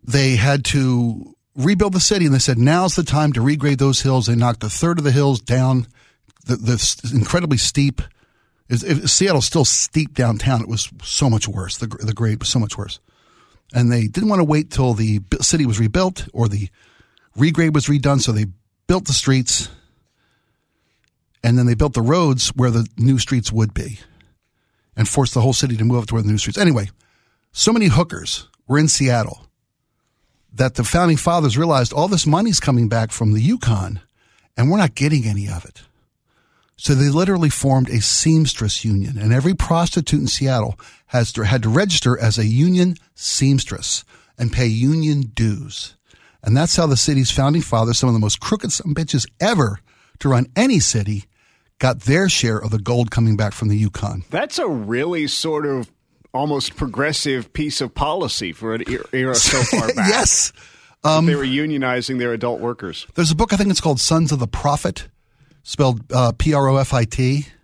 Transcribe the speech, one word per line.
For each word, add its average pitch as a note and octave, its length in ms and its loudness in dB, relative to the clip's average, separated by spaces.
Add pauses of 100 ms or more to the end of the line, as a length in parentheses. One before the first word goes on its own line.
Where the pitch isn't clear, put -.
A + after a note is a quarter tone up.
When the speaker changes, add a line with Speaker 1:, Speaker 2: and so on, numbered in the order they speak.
Speaker 1:
they C3 340 2
had C3 300 2
to B2 680 0 (200)
rebuild F#3+ 380 2
the F#3 80 2
city. F#3+ 240 2
And C#3+ 100 4
they C3 40 4
said, B2 200 0
"Now's E3 360 4
the F3+ 80 0
time D3 320 0
to A#2 60 -2
regrade C#3+ 380 0
those C3+ 220 2
hills." C3 260 2
They A#2+ 100 2
knocked A#2 280 0
a G#2+ 60 -4
third E3+ 280 0
of D3 60 -4
the C#3+ 80 2
hills C#3 280 2
down. C3 460 0 (600)
The, B2+ 100 -2
the A2 180 -2
s-, - 380 -4
incredibly C#3+ 460 0
steep. - 420 0 (680)
It, A#2+ 140 -2
it, F3+ 260 -2
Seattle's F3+ 380 2
still D#3 180 2
steep - 500 -2
downtown. A#2 460 0
It - 80 -8
was A2 220 -6 (120)
so - 280 -2
much G#2+ 160 0
worse. F#2+ 320 -8
The, A2+ 80 -8
gr-, G#2+ 180 -12
the A2 100 -4
grade A2 260 -2
was - 80 -4
so - 100 0
much G#2+ 180 -4
worse. G#2 220 -12 (720)
And A#2+ 200 2
they A#2 140 0
didn't F#3 220 -2
want G3+ 120 2
to E3+ 40 4
wait D3+ 260 0
till B2+ 220 0
the G#2+ 280 0
b-, - 200 -4
city D3+ 260 0
was G#2+ 120 0
rebuilt F3+ 540 0
or A#2 160 0
the G2+ 200 -4 (680)
regrade D#3 380 2
was D3+ 120 2
redone. C#3 340 2
So B2 120 0
they G#2+ 140 0 (400)
built F#3 200 0
the C#3+ 60 -2
streets, - 560 0 (1800)
and A#2+ 140 4
then B2 80 4
they A#2+ 80 4
built B2+ 200 0
the A#2+ 80 0
roads C#3 480 2
where B2 200 0
the A2+ 260 0
new C3 220 4
streets A#2 340 -2
would A2 220 0
be - 260 -8 (960)
and A2 120 0
forced C3 260 0
the B2 80 2
whole C3 100 2
city B2 240 -2
to A2 80 -2
move A#2+ 180 2
up G#2 60 -10
to A#2 60 -6
where A2+ 80 0
the G#2 80 0
new G#2+ 80 2
streets. - 200 -6
Anyway, C3+ 300 2 (640)
so - 200 2
many A3+ 140 4
hookers - 640 0 (180)
were C#3 120 2
in D3+ 100 4
Seattle B2 580 0 (1040)
that A#2+ 240 0
the A#2+ 80 0
founding E3+ 340 2
fathers D3+ 400 0
realized D3 340 2
all D#3+ 160 0
this G3 180 0
money's F3+ 340 2
coming A#2+ 280 2
back A2+ 240 -2
from A2 200 0
the G#2+ 100 2
Yukon, A2 580 -2 (560)
and B2+ 140 2
we're G3 80 2
not E3 160 2
getting C#3 320 0
any G2+ 220 -2
of F#2 160 -8
it. - 180 -20 (960)
So - 160 0
they C#3 140 4
literally E3+ 400 2
formed C3+ 400 2
a A2+ 140 0
seamstress D#3+ 800 0
union, G#2 340 -2
and G#2+ 140 2
every C3+ 220 2
prostitute E3 680 0
in C#3 60 -2
Seattle A#2 520 -2 (280)
has A#2+ 260 0
to, A#2 100 -4
had A2 200 2
to A2 80 0
register D#3 480 2
as A2 200 0
a A2 80 0
union F3 500 2 (180)
seamstress - 880 -2 (340)
and A#2+ 140 -2
pay B2+ 140 0
union C#3 680 0
dues. - 600 -4 (480)
And A2 140 2
that's E3 200 2
how E3+ 100 2
the C#3 100 2
city's C3+ 340 0
founding C#3+ 320 2
fathers, A2+ 360 0
some C3 100 2
of A#2 60 2
the A2 60 2
most G#2+ 200 0
crooked G#3+ 320 -4
son - 180 -6
of C#3+ 60 -2
bitches D3+ 300 -2 (140)
ever D#3 400 0 (400)
to C#3+ 80 -2
run B2+ 260 2
any A#3 240 4
city, G#2 460 -2 (540)
got B2 220 0
their D#3+ 280 2
share A2+ 300 0
of A2+ 120 -6
the A2 80 -2
gold A#2 320 0
coming A2+ 260 2
back G#2 160 -2
from A2+ 160 -4
the G#2 80 2
Yukon. G#2 540 -4
Speaker 2:
That's A#3+ 280 -4
a C4 100 -2
really C#3+ 600 -4
sort D3+ 360 -4
of C3+ 260 -4 (440)
almost C#3 420 -2
progressive C3+ 800 -4
piece D3+ 260 -4
of C3 140 -6
policy D3 580 -4
for A2 220 -8
an A2+ 120 -6
er-, - 280 -8
era C3 200 -2
so - 280 2
Speaker 1:
<laughs> - 160 0
Speaker 2:
far D3+ 160 -2
back. G#3 140 0
Speaker 1:
Yes. - 440 0 (500)
Speaker 2:
That D3 60 0
Speaker 1:
Um, D#3 180 4
Speaker 2:
they D#3+ 100 2
were C#3 80 -2
unionizing C3 760 -2
their A#2+ 160 -2
adult A#2 260 -4
workers. G#2 540 -8
Speaker 1:
There's E3 160 2
a E3 60 2
book, A3 160 0
I G3+ 40 2
think G3+ 140 2
it's - 100 0
called C#3+ 200 0
Sons D#3+ 320 2
of C#3+ 60 -2
the B2 80 -2
Prophet, - 640 -4 (540)
spelled, B2+ 380 0 (120)
uh, B2 260 2
P D#3 160 2
R C#3 140 2
O C3+ 80 2
F C3+ 180 0
I A#2+ 100 2
T. C3 420 -2 (180)